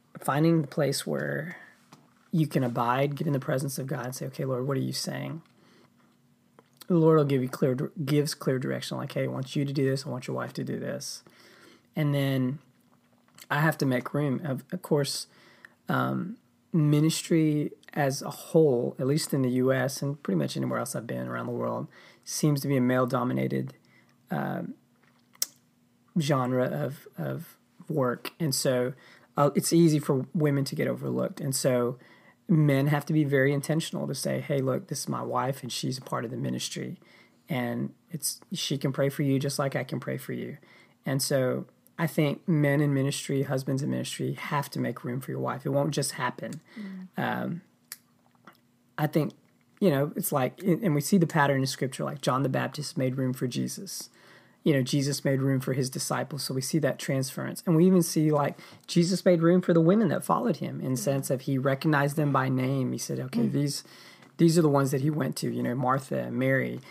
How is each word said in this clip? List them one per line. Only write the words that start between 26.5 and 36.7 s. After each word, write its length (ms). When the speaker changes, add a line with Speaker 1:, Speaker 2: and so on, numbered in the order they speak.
Speaker 1:
of, 400
of 400
work. 420
And 140
so, 380
uh, 180
it's 180
easy 260
for 360
women 300
to 100
get 140
overlooked. 520
And 140
so 420
men 400
have 180
to 60
be 120
very 280
intentional 560
to 60
say, 260
"Hey, 200
look, 280
this 120
is 80
my 140
wife 400
and 80
she's 280
a 40
part 220
of 60
the 60
ministry. 640